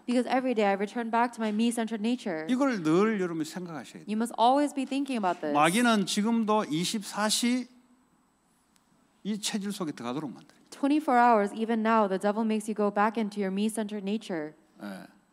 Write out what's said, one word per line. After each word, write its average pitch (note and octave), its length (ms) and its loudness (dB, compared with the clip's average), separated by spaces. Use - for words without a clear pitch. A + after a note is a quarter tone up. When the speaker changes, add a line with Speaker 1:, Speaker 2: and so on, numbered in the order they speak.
Speaker 1:
Because A#3+ 240 0
every B3+ 240 0
day G#3+ 160 2
I G3 60 2
return G#3+ 340 -4
back A#3 240 2
to A3+ 80 -8
my A3 80 0
me-centered A3+ 560 0
nature. G3 440 -2
Speaker 2:
이걸 B3 340 0
늘 G3 360 4
여러분이 E3+ 260 -2
생각하셔야 E3+ 580 -12
돼요. - 40 -18
Speaker 1:
You G#3 80 -4
must A#3 220 -2
always C#4+ 380 4
be C4 100 -4
thinking C4+ 320 -4
about F#3 240 0
this. D3+ 120 -2
Speaker 2:
마귀는 G3 520 4
지금도 G#3+ 640 0
이십사 G3 600 -2
시 A#3+ 380 0
이 G#3 160 -4
체질 G#3 320 -4
속에 F3 200 -6
들어가도록 B2 420 -6
만들어요. - 260 -20
Speaker 1:
Twenty-four C#4+ 440 2
hours, A3+ 380 6
even A3 320 -2
now, A3 220 4
the F#3+ 100 0
devil G#3 260 0
makes A3 240 -2
you A3 60 -4
go G#3 160 2
back G#3+ 320 0
into G3+ 180 -4
your F#3+ 140 -2
me-centered G#3+ 480 -4
nature. F#3+ 520 -6
Speaker 2:
예. F#2+ 240 -12